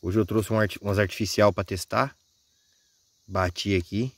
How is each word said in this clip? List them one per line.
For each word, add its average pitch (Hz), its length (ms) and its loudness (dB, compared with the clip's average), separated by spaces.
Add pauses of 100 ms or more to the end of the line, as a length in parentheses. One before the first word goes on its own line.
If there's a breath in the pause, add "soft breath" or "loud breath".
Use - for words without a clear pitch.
Hoje 90 180 0
eu 101 60 2
trouxe 107 260 -2
um 110 80 2
arti-, 104 220 0
umas 101 160 -2
artificial 104 560 2
pra 98 100 -4
testar. 110 500 -4 (1120)
Bati 95 480 -2
aqui. 101 440 -2